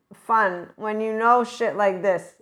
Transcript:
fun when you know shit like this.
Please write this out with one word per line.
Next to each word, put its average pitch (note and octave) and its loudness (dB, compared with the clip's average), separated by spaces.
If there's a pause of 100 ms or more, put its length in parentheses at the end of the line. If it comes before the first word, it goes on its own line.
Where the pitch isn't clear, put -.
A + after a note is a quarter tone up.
(140)
fun G3 0
when G#3+ -6
you A3 -4
know A#3 4
shit A3+ -4
like F#3+ 0
this. F3+ -2